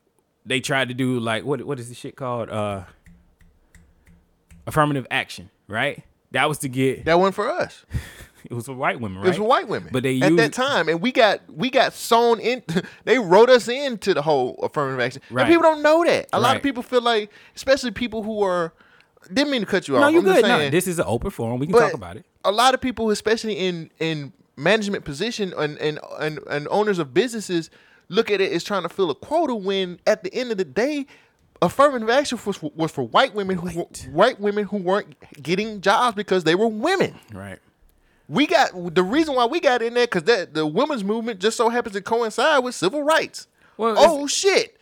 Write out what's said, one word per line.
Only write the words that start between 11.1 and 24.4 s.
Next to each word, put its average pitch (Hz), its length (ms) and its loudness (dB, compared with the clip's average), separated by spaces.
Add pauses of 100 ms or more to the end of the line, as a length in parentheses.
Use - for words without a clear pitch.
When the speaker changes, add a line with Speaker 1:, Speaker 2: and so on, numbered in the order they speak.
Speaker 2:
got, 220 280 4 (100)
we 185 200 -4
got 233 240 2
sewn 233 460 2
in. 233 220 -2 (220)
<laughs> - 200 -20
They 220 140 4
wrote 214 300 8
us 247 200 6
into 247 440 -4
the 147 80 2
whole 143 420 0
affirmative 135 380 -4
action, 127 300 -4
Speaker 1:
Right. 123 140 2
Speaker 2:
and - 60 2
people 330 120 6
don't 320 200 4
know 320 220 4
that. 202 260 0
A - 80 0
lot 226 120 4
of 269 60 2
Speaker 1:
Right. - 60 -6
Speaker 2:
people 254 200 -4
feel 247 180 0
like, 226 300 -2 (260)
especially 262 340 0
people 220 320 -6
who 208 200 -4
are, 175 320 -2 (580)
didn't 285 180 0
mean 254 120 -2
to 185 40 -4
cut 185 220 -2
you 151 60 0
Speaker 1:
No, - 80 6
Speaker 2:
off. 294 100 4
Speaker 1:
you 330 60 6
Speaker 2:
I'm 349 80 4
just 370 160 6
Speaker 1:
good. 214 40 4
No, 208 120 4
Speaker 2:
saying. 143 140 0
Speaker 1:
this 185 140 2
is 170 120 -2
an 175 100 -2
open 117 220 -4
forum. 120 280 -6
We 131 100 -2
can 190 40 -2
Speaker 2:
But 226 140 6
Speaker 1:
talk 160 80 -4
about 95 240 -14
it. - 80 -20 (180)
Speaker 2:
a 190 80 2
lot 247 220 4
of 254 80 -6
people, 226 280 -2
especially 214 440 -2
in, 170 440 -4
in 156 360 -4 (240)